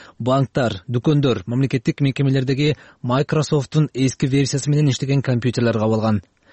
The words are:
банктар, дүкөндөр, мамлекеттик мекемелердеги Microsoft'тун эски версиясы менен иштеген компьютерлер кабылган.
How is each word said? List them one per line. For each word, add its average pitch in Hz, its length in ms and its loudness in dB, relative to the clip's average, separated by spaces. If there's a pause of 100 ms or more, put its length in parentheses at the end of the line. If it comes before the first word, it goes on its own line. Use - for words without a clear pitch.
(180)
банктар, 123 680 0
дүкөндөр, 135 580 0
мамлекеттик 131 540 -2
мекемелердеги 135 760 0 (260)
Microsoft'тун 151 880 0
эски 131 340 -2
версиясы 139 440 0
менен 147 180 2
иштеген 135 340 0
компьютерлер 120 560 0
кабылган. 110 440 0 (300)